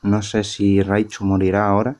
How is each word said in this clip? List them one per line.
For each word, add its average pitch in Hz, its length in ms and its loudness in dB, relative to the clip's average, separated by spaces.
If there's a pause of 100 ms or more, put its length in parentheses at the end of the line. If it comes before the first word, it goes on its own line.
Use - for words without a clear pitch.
No 104 200 0
sé 104 220 -4
si 98 400 2
Raichu 101 420 -2
morirá 98 420 2
ahora. 110 320 0